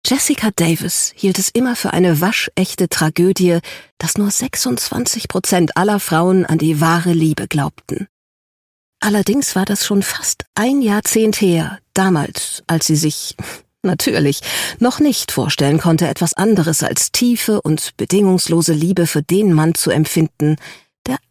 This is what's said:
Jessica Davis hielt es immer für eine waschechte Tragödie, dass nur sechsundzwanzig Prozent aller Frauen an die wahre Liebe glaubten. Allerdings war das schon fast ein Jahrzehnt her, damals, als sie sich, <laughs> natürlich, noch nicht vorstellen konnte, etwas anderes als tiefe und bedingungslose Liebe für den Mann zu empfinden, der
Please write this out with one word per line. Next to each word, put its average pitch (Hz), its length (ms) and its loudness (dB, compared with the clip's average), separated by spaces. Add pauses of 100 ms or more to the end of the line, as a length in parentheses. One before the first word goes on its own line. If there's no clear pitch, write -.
Jessica 262 500 -2
Davis - 580 -2
hielt 190 240 -2
es 190 120 -2
immer 240 260 0
für - 160 -4
eine 170 280 4
waschechte 185 680 -2
Tragödie, 175 720 2 (400)
dass - 180 -4
nur 202 140 0
sechsundzwanzig - 960 -4
Prozent 180 480 0
aller 202 240 2
Frauen 175 460 2
an 160 120 0
die 156 220 0
wahre 170 320 2
Liebe 160 340 2
glaubten. - 600 -6 (920)
Allerdings 208 580 0
war 185 80 0
das 202 220 -2
schon 196 160 0
fast - 420 -6 (100)
ein 262 280 0
Jahrzehnt 214 580 2
her, 170 380 0 (160)
damals, - 720 -2
als 165 200 0
sie 156 100 2
sich, - 400 -4 (240)
<laughs> - 220 -20
natürlich, 160 580 0 (380)
noch 247 220 0
nicht - 320 0
vorstellen 147 460 0
konnte, 165 300 2
etwas - 260 -2
anderes 185 480 2
als - 300 -2
tiefe 226 500 0
und - 340 -2
bedingungslose 180 760 2
Liebe 170 340 2
für 151 160 -2
den 190 300 2
Mann 160 220 2
zu - 160 -2
empfinden, 151 680 0 (500)
der 254 120 -4 (120)